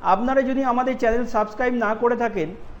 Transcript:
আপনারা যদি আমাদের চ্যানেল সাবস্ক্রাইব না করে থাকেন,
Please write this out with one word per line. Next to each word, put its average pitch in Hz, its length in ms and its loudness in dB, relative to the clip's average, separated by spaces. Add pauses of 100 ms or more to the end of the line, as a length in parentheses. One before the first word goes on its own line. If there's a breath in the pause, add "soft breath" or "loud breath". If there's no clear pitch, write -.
আপনারা 247 400 2
যদি 262 220 0
আমাদের 254 340 0
চ্যানেল 226 280 2
সাবস্ক্রাইব 240 480 0
না 226 200 0
করে 240 220 2
থাকেন, 196 320 -2 (320)